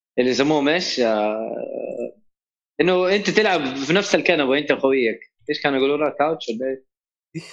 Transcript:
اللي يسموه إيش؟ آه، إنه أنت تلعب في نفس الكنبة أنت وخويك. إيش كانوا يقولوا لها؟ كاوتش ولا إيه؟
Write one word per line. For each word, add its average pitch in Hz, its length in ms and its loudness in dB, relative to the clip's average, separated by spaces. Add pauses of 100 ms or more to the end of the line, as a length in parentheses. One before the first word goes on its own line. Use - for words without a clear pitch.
(200)
اللي 127 120 2
يسموه 143 420 2
إيش؟ 180 260 -2
آه، 110 1160 -2 (640)
إنه 180 340 2
أنت 196 140 -2
تلعب 175 460 0
في 139 180 -4
نفس 196 220 0
الكنبة 147 420 2
أنت 151 140 0
وخويك. 131 480 2 (300)
إيش 147 120 -6
كانوا 139 160 0
يقولوا 139 200 2
لها؟ 151 120 0
كاوتش 160 400 -2
ولا 120 180 -4
إيه؟ 135 180 -8 (680)